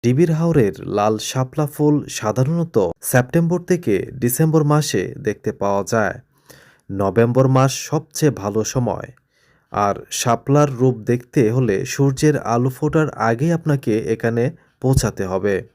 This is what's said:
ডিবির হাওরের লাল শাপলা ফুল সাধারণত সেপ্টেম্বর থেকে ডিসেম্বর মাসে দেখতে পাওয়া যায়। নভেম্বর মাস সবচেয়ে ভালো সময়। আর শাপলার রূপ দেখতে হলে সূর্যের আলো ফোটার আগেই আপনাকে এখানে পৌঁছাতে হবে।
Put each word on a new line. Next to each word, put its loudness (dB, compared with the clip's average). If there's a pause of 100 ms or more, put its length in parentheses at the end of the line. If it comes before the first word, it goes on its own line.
ডিবির 2
হাওরের 2 (140)
লাল 0
শাপলা -4
ফুল 0
সাধারণত 0 (100)
সেপ্টেম্বর 0
থেকে -2
ডিসেম্বর 2
মাসে 0
দেখতে -4
পাওয়া -2
যায়। -2 (720)
নভেম্বর 2
মাস 4
সবচেয়ে -2
ভালো -4
সময়। -4 (640)
আর 0 (160)
শাপলার 0
রূপ 2
দেখতে 0
হলে 0
সূর্যের 0
আলো 0
ফোটার 0
আগেই 0
আপনাকে 0
এখানে -2 (300)
পৌঁছাতে 0
হবে। -2 (120)